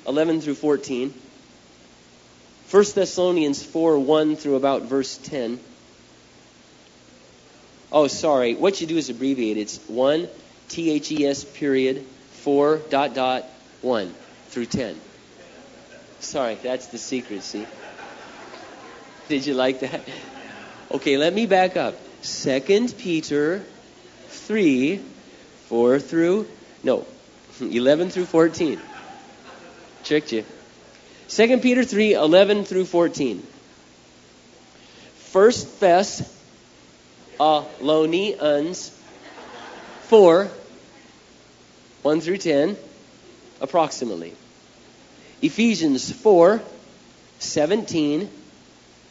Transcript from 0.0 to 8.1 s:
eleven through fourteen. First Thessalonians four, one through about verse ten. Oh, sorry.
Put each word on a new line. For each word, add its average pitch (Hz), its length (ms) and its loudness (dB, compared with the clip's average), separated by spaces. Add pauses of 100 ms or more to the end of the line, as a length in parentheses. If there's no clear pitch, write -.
eleven 156 340 0
through 143 140 -4
fourteen. 139 580 -2 (1500)
First 202 300 4
Thessalonians 180 680 0
four, 165 340 0
one 151 380 2
through 143 200 -2
about 135 280 0
verse 131 340 -4
ten. 123 420 -8 (2250)
Oh, 147 160 4
sorry. 131 480 0